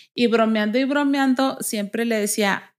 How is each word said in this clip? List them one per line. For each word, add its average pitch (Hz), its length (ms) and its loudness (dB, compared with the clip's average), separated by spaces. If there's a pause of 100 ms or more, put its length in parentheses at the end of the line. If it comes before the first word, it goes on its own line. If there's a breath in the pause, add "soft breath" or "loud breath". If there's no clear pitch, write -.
(140 loud breath)
Y 240 140 2
bromeando 220 500 2
y 262 60 2
bromeando 269 760 0
siempre 208 420 -4
le 233 160 -2
decía, 208 600 -2